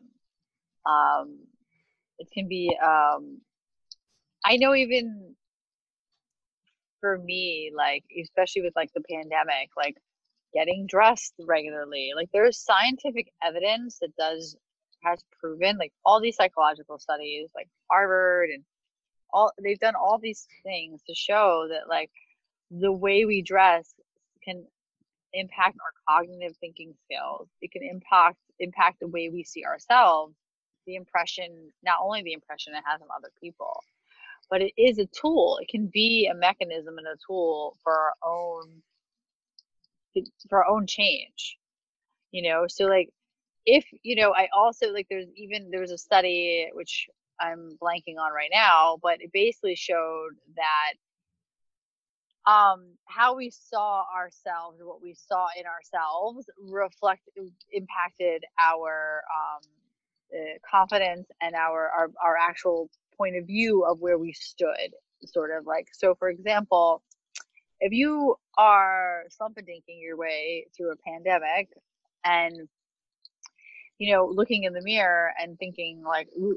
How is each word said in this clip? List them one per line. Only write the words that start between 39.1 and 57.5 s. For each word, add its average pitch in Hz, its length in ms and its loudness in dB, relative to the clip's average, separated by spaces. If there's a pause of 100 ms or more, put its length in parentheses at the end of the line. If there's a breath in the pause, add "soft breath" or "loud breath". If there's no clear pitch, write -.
for 196 140 4
our - 40 0
own 208 200 0
change, - 680 -4 (760)
you 175 180 -4
know? 165 180 0
So, 196 180 -2
like, 190 240 4 (560)
if, 269 200 6 (160)
you 233 140 -4
know, 208 200 4
I 190 200 2
also, 220 360 2
like, 202 180 -6
there's 185 260 -8
even, 202 340 -12
there 185 120 -4
was 180 100 -8
a 170 60 -10
study, 175 760 2
which - 340 -10 (320)
I'm 165 420 -8
blanking 170 380 -4
on 156 140 -2
right 151 180 -4
now, 170 500 6
but 170 200 0
it 175 100 -16
basically 202 440 0
showed 160 560 -4 (240)
that, 156 380 0 (1600)
um, 190 440 4 (100)
how 254 300 2
we 247 160 -10
saw 208 540 -4 (100)
ourselves, 170 680 -10
what 170 220 -18
we 175 100 -16
saw 185 340 -4 (120)
in 175 80 -12
ourselves 170 800 -6 (100)
reflect, 190 680 -4 (420)